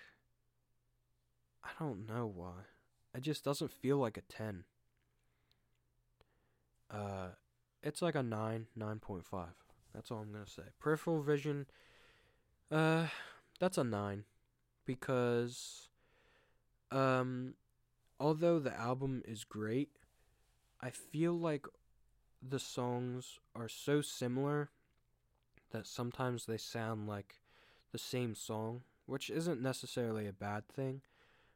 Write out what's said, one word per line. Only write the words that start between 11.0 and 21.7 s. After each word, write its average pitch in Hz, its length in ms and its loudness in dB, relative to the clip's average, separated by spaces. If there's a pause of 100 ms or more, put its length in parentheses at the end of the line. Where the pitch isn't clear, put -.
Vision, 143 440 2 (1080)
uh, 160 340 6 (540)
that's 185 180 4
a 147 60 4
nine, 101 400 0 (600)
because, 123 1040 0 (1040)
um, 131 640 2 (640)
although 160 400 6
the 131 180 0
album 131 500 0
is 107 180 -6
great, 110 460 0 (880)
I 127 100 -6
feel 165 440 2
like 165 320 0 (800)